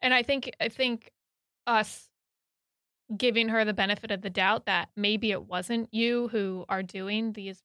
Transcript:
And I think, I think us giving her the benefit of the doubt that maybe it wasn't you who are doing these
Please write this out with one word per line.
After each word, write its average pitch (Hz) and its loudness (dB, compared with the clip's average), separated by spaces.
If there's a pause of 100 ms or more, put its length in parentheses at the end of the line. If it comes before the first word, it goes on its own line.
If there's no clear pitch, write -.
And 254 4
I 247 6
think, 262 -2
I 226 -2
think 240 -2 (580)
us 226 0 (1080)
giving 226 2
her 226 4
the 208 0
benefit 202 0
of 196 -2
the 196 -4
doubt 196 2
that 185 0
maybe 208 2
it 196 -2
wasn't 220 -4
you 240 0
who 196 -2
are 190 0
doing 202 -4
these 196 -10